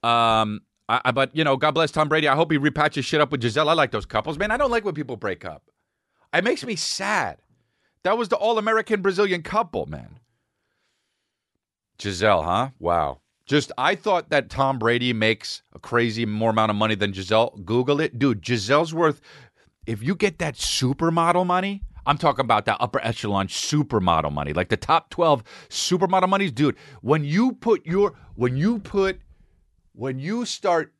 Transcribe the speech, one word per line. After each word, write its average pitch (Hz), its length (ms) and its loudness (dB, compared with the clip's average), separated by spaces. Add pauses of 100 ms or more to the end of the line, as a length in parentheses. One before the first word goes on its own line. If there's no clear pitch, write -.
Um, 113 560 2 (280)
I, 117 180 2
I, 127 40 2
but, 131 240 -2
you 156 80 -2
know, 139 140 2
God 151 160 0
bless 156 180 0
Tom 156 180 0
Brady. 151 200 2
I 135 80 2
hope 160 160 0
he 151 60 2
repatches 147 440 0
shit 151 180 0
up 143 120 2
with 135 80 -2
Gisele. 123 280 0
I 160 40 4
like 151 180 2
those 104 160 -6
couples, 143 320 -4
man. 208 140 -2
I 233 40 -2
don't 277 140 0
like 226 140 -2
when 185 100 -4
people 131 220 -8
break 98 280 -6
up. 82 240 -14 (640)
It 175 120 2
makes 262 200 -2
me 226 120 -6
sad. 185 640 -4 (640)
That 196 120 2
was 233 120 -2
the 208 80 0
all-American 220 680 0
Brazilian 185 400 0
couple, 170 440 -4
man. 71 340 -16 (1800)
Gisele, 95 460 0
huh? 101 240 0 (100)
Wow. 80 400 -2 (260)
Just, 143 320 -2
I 160 200 0
thought 185 340 -2
that 143 200 -2
Tom 135 280 0
Brady 120 340 2
makes 110 500 -2 (120)
a - 60 -20
crazy 117 460 0
more 107 240 0
amount 110 200 2
of 104 60 0
money 110 180 2
than 101 160 -2
Gisele. 101 540 0
Google 127 360 0
it. 123 200 -4
Dude, 120 260 0
Giselle's 131 480 0
worth, 160 260 0 (640)
if 110 160 -6
you 139 140 -2
get 190 240 -2
that 151 160 -4
supermodel 165 920 0
money, 190 380 -2 (240)
I'm 143 100 2
talking 135 280 2
about 110 220 2
that 104 120 0
upper 120 240 -2
echelon 104 460 -2
supermodel 90 840 0
money, 73 200 -4
like 87 160 0
the - 80 0
top - 340 0
twelve 151 320 2 (260)
supermodel 185 600 0
monies. 196 240 0
Dude, 139 240 2 (240)
when 147 240 2
you 202 300 2
put 226 300 0
your, 185 300 0 (220)
when 127 200 0
you 208 220 0
put, 196 420 -2 (720)
when 131 280 -8
you 214 240 -4
start 170 560 -2